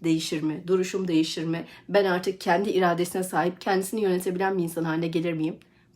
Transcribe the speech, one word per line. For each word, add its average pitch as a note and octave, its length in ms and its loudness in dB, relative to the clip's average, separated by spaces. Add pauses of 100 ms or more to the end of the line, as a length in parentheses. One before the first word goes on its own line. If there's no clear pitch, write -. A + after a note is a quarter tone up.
değişir D#3+ 380 0
mi? D#3 260 -2
Duruşum F#3 400 0
değişir D#3+ 380 0
mi? E3 200 -4 (240)
Ben G3 160 4
artık F#3 360 0
kendi G3 280 2
iradesine F3+ 540 2
sahip, F3+ 380 -2
kendisini G3 400 -2
yönetebilen F#3+ 560 0
bir F3 60 2
insan E3 200 -4
haline E3 240 0
gelir E3+ 260 0
miyim? D#3+ 240 -2 (380)